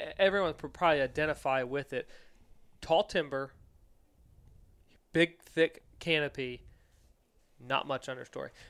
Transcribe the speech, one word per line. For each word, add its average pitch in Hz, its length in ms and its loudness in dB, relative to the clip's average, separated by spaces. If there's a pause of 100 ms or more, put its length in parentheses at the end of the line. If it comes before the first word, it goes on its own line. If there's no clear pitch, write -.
(180)
everyone 190 380 2
could - 180 -12
probably 156 280 4
identify 135 600 0
with 135 320 -6
it. - 160 -6 (720)
Tall 170 220 4
timber, 139 500 -2 (1600)
big, 165 300 2
thick - 420 -2 (160)
canopy, 143 640 -2 (960)
not 131 280 -2
much 135 200 -4
understory. 135 420 -10 (200)